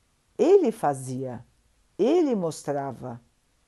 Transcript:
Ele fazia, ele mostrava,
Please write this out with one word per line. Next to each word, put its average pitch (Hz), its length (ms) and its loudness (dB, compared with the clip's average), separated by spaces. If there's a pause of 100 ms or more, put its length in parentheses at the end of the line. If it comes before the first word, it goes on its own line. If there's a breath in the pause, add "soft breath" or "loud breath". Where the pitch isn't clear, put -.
(380)
Ele 330 320 6
fazia, 131 760 -6 (520)
ele 285 380 2
mostrava, 139 840 -6 (460)